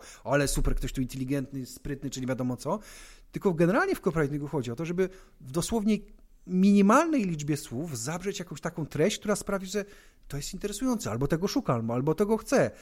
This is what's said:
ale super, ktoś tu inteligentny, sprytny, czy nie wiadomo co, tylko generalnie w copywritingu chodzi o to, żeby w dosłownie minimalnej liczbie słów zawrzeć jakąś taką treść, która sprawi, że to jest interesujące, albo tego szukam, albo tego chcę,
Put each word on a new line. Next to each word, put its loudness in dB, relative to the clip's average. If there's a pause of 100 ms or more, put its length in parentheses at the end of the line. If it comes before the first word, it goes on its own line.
(240)
ale 2
super, 2
ktoś -4
tu -2
inteligentny, -4
sprytny, -10
czy -8
nie -4
wiadomo -4
co, -6 (520)
tylko 0
generalnie 4
w -6
copywritingu 0
chodzi -2
o -6
to, -6
żeby 0 (320)
w -16
dosłownie 0 (500)
minimalnej 6
liczbie -2
słów -8
zawrzeć -6
jakąś -12
taką -6
treść, 0
która 0
sprawi, -4
że -4 (420)
to -8
jest -8
interesujące, -4
albo 0
tego 0
szukam, 0
albo 2
tego 2
chcę, 2 (100)